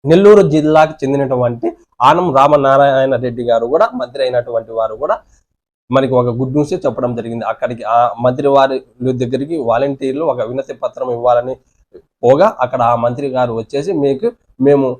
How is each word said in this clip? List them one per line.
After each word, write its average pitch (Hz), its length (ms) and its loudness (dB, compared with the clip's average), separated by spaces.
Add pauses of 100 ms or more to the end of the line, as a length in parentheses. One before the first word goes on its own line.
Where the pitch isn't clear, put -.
నెల్లూరు 196 380 6 (100)
జిల్లాకు 156 480 2
చెందినటువంటి 131 680 -2 (400)
ఆనం 175 180 2 (100)
రామనారాయణ 135 760 4 (100)
రెడ్డి 120 260 -6
గారు 113 220 2
కూడా, 202 140 2 (140)
మంత్రి 131 240 -8
అయినటువంటి 117 540 -4
వారు 110 240 -4
కూడా 196 140 -2 (760)
మనకి 131 300 0
ఒక 123 180 -2
గుడ్ 131 180 -4
న్యూస్ 147 180 -2 (100)
చెప్పడం 123 340 -4
జరిగింది. 117 340 -8
అక్కడికి 120 300 -8 (120)
ఆ 120 40 4 (260)
మంత్రి 135 320 0
వారి 135 200 2 (460)
దగ్గరికి 135 360 -4 (120)
వాలంటీర్లు 135 600 -2
ఒక 123 180 -4
వినతి 131 320 -10
పత్రం 127 340 -8
ఇవ్వాలని 123 380 0 (680)
పోగా, 147 240 4 (160)
అక్కడ 127 160 -4 (100)
ఆ 120 40 2 (100)
మంత్రి 127 320 -4
గారు 123 240 -2
వచ్చేసి, 143 320 -6 (100)
మీకు 139 280 -2 (360)
మేము 139 220 4 (120)